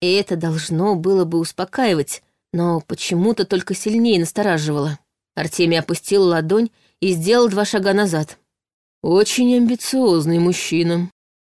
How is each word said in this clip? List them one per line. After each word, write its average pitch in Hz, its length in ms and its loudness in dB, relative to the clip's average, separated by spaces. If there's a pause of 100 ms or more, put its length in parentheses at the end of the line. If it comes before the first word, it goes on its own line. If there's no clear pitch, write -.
и 180 120 0
это 196 240 0
должно 165 580 -2
было 185 300 0
бы 165 140 -2
успокаивать, 180 840 -2 (300)
но 170 300 0
почему-то 196 640 -2
только 190 280 -4
сильнее 220 460 0
настораживало. 156 800 -2 (360)
Артемий 165 440 0
опустил 180 460 0
ладонь 175 440 2 (320)
и 185 120 0
сделал 214 360 2
два 202 160 0
шага 196 300 0
назад. 170 440 0 (640)
«Очень 214 560 2
амбициозный 226 800 2
мужчина», 170 720 0 (380)